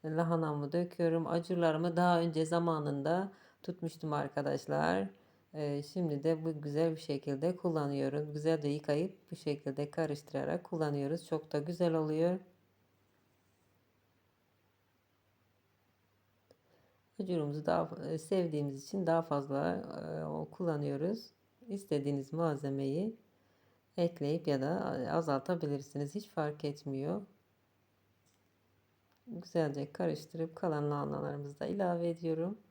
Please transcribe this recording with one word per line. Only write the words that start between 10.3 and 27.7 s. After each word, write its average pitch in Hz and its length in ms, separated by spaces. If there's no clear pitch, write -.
kullanıyoruz. 147 640
Çok 156 260
da 151 60
güzel 170 340
oluyor. 160 460
Acurumuzu 151 460
daha, 165 240
e, 160 80
sevdiğimiz 151 680
için 190 220
daha 165 140
fazla, 147 600
e, 156 40
o 156 260
kullanıyoruz. 156 800
İstediğiniz 143 680
malzemeyi 147 920
ekleyip 165 500
ya 139 140
da 156 360
azaltabilirsiniz. 143 1040
Hiç 208 140
fark 151 360
etmiyor. 143 560